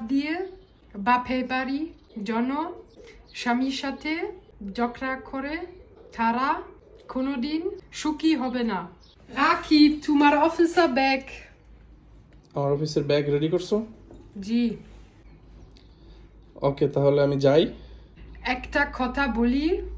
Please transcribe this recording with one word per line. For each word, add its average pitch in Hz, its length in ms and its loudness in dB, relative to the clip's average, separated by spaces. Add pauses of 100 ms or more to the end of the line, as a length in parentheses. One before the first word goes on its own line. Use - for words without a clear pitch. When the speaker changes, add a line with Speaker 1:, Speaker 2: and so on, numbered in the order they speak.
Speaker 1:
দিয়ে 277 320 -2 (600)
বাপের 247 520 0
বাড়ি 262 340 -4 (440)
জন্য 262 480 -2 (640)
স্বামীর 254 380 -2
সাথে 269 400 -6 (600)
ঝগড়া 240 440 -4
করে, 277 400 -10 (600)
তারা 233 320 0 (600)
কোনোদিন 277 540 -4 (300)
সুখী 311 420 0
হবে 247 300 -2
না। 202 140 -2 (520)
রাকিব, 302 600 4 (160)
তোমার 294 320 6
অফিসের 330 500 4
ব্যাগ। 269 320 2 (1300)
Speaker 2:
আমার 143 180 0
অফিসের 151 320 0
ব্যাগ 143 240 2
রেডি 147 200 0
করছো? 180 280 0 (640)
Speaker 1:
জি। 226 240 0 (2000)
Speaker 2:
ওকে, 139 260 2
তাহলে 139 340 4
আমি 143 140 2
যাই। 139 260 6 (840)
Speaker 1:
একটা 262 380 -2 (160)
কথা 262 280 -2
বলি 240 400 0 (320)